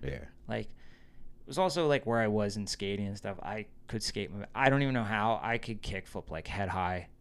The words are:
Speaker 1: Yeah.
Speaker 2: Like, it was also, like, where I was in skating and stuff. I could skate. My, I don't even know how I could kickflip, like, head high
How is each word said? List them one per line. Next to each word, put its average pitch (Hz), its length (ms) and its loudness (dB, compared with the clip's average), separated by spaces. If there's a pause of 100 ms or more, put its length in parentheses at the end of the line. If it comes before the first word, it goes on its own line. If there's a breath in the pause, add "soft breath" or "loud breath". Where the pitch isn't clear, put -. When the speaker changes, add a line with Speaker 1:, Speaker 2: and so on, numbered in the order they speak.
Speaker 1:
Yeah. 67 160 -4 (280)
Speaker 2:
Like, 214 200 -2
it - 800 -14
was 131 100 -4
also, 175 300 4
like, 139 180 4
where 117 140 4
I 113 80 6
was 104 300 2
in 101 100 -2
skating 101 400 -2
and 101 100 -4
stuff. 101 240 -6
I 104 240 -6 (220)
could 110 160 -2
skate. - 300 -4
My, 101 200 -6
I 135 160 6
don't 139 120 8
even 135 120 4
know 120 100 2
how 107 380 4
I 117 160 0
could 113 240 -4
kickflip, - 480 -6
like, 78 180 -6
head 98 220 0
high 90 380 0 (140)